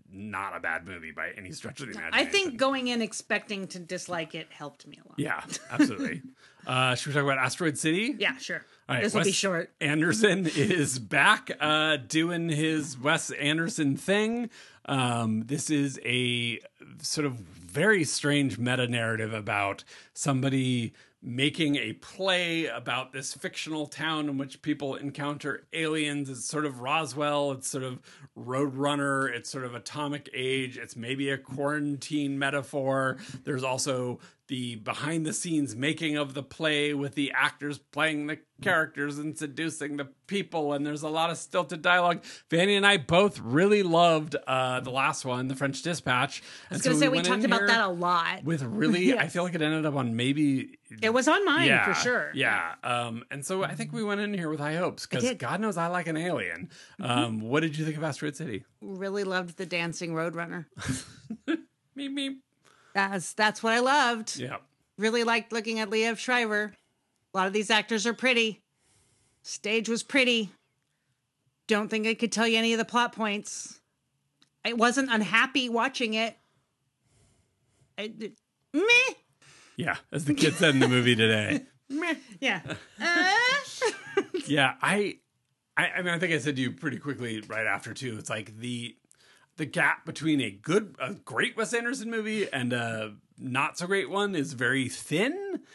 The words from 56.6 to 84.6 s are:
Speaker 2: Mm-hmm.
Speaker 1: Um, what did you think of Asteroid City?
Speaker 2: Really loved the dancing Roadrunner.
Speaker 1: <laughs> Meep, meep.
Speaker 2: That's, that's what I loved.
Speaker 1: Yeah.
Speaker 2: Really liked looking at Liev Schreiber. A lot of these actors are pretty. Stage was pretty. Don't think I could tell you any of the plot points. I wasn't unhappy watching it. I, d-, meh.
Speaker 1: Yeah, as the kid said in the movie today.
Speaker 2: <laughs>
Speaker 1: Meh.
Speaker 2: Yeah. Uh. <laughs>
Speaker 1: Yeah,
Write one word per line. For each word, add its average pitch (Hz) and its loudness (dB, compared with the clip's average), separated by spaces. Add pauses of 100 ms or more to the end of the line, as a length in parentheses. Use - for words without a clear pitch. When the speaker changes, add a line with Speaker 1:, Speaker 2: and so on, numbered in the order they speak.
Speaker 2:
Mm-hmm. 123 -2
Speaker 1:
Um, 120 2
what 123 2
did 151 -2
you 160 -2
think 156 -4
of 151 -4
Asteroid 147 -4
City? 123 -8 (160)
Speaker 2:
Really 196 -4
loved 180 -4
the 190 -8
dancing 170 -4
Roadrunner. 170 -4 (100)
Speaker 1:
<laughs> - -8
Meep, 320 0 (380)
meep. 277 -6 (560)
Speaker 2:
That's, 196 0
that's 214 2
what 226 2
I 240 4
loved. 247 2
Speaker 1:
Yeah. 123 -8 (400)
Speaker 2:
Really 220 2
liked 226 2
looking 220 -2
at 214 -2
Liev 220 2
Schreiber. 214 0 (580)
A 190 -2
lot 185 4
of 196 0
these 214 0
actors 220 4
are 233 0
pretty. 233 2 (800)
Stage 214 -2
was 226 0
pretty. 240 4 (1160)
Don't 208 0
think 220 0
I 226 2
could 226 -2
tell 226 2
you 226 4
any 226 4
of 226 2
the 226 0
plot 240 0
points. - -6 (840)
I 233 -2
wasn't 240 4
unhappy 233 2
watching 233 0
it. 220 -2 (1600)
I, 208 -8
d-, 220 -12 (400)
meh. 294 4 (920)
Speaker 1:
Yeah, - -2 (140)
as 147 -4
the 147 2
kid 147 4
said 160 6
in 135 4
the 123 6
movie 123 6
today. 107 4 (140)
Speaker 2:
<laughs> - -20
Speaker 1:
Meh. 320 -2 (240)
Speaker 2:
Yeah. 214 -2 (380)
Uh. 349 2
<laughs> 508 0 (240)
Speaker 1:
Yeah, 139 4